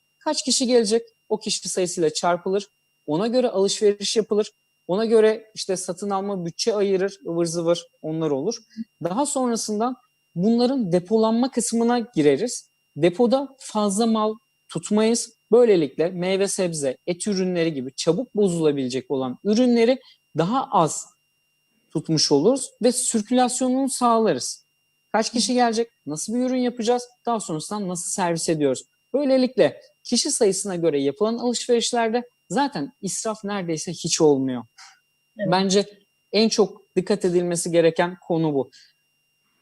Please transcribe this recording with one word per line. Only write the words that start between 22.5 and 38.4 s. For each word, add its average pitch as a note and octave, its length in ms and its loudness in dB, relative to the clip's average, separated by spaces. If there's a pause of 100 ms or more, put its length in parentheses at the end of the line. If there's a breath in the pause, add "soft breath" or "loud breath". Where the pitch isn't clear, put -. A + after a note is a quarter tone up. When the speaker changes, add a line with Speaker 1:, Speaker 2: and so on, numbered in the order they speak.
Speaker 1:
ve A#3+ 100 4
sirkülasyonunu B3+ 960 0
sağlarız. A3+ 760 0 (480)
Kaç A3 200 0
kişi A#3+ 220 0
gelecek? A#3 360 0 (160)
Nasıl D#3 280 -6
bir B3 60 0
ürün B3+ 180 0
yapacağız? B3 500 -2 (180)
Daha A#3 140 -2
sonrasında F3+ 480 -6
nasıl F3+ 220 -6
servis E3+ 380 -2
ediyoruz? D3 360 0 (280)
Böylelikle B3+ 680 2 (240 soft breath)
kişi B3 260 -2
sayısına G3 460 0
göre D#3 260 0
yapılan G#3 360 -2
alışverişlerde A#3+ 920 -2 (220)
zaten G3+ 420 -2 (100)
israf G3+ 420 -6
neredeyse F3+ 480 -4
hiç - 280 -4
olmuyor. C3+ 440 2 (720 soft breath)
Speaker 2:
Evet. G#3 140 -4
Speaker 1:
Bence G3 320 2 (480)
en G#3+ 160 4
çok - 480 -2
dikkat G3 280 0
edilmesi F3 460 0
gereken E3+ 460 2 (100)
konu D#3+ 280 0